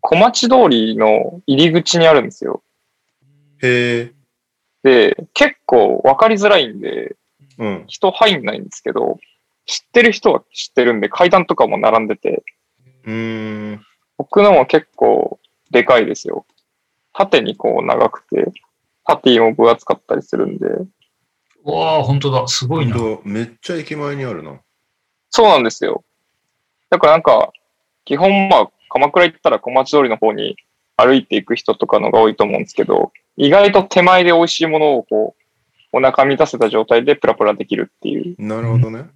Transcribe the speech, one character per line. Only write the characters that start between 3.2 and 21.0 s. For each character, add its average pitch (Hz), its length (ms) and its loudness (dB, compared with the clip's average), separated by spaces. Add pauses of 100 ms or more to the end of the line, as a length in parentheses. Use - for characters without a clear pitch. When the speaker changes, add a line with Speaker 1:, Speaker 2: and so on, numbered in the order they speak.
Speaker 2:
へ 120 420 -2
ー。 120 100 -16 (720)
Speaker 1:
で、 123 340 4 (160)
結 294 320 0
構 107 380 2
分 135 140 2
か 220 120 4
り 226 60 0
づ 202 120 0
ら 202 100 4
い 131 120 -2
ん 107 100 -16
で、 - 360 -10 (440)
Speaker 2:
う 113 80 -6
ん。 95 200 -8
Speaker 1:
人 - 220 -2
入 185 320 0
ん 113 40 -10
な 110 100 -6
い - 40 -10
ん 98 40 -14
で - 80 -20
す - 100 -20
け - 120 -8
ど、 - 260 -4 (460)
知 - 200 -10
っ - 60 -20
て 240 100 2
る 233 100 4
人 202 200 -2
は - 120 -2 (100)
知 - 180 -14
っ - 20 -20
て 123 100 0
る 120 100 2
ん 107 80 -4
で、 104 80 -4
階 180 200 0
段 180 160 2
と 165 100 -4
か 123 120 0
も 104 100 -4
並 107 220 2
ん 110 80 -6
で 104 80 -6
て。 - 280 -6 (600)
Speaker 2:
う 113 60 -12
ー 110 600 -10
ん。 104 120 -18 (320)
Speaker 1:
僕 - 240 0
の 202 120 6
も 165 120 4
結 - 300 0
構 - 440 -2 (300)
で 120 140 2
か 127 160 2
い 110 80 0
で - 80 -6
す - 120 -14
よ。 - 180 -10 (680)
縦 202 280 0
に 214 140 -8
こ 120 280 -4
う - 20 -4
長 117 240 0
く - 140 -16
て、 - 280 -4 (520)
パ 156 140 -2
テ - 140 0
ィ 117 100 4
も 113 120 2
分 117 160 4
厚 117 160 -2
か - 100 -2
っ - 120 -20
た - 80 -4
り - 80 -6
す - 120 -10
る - 120 -2
ん - 100 -10
で。 - 100 -6 (960)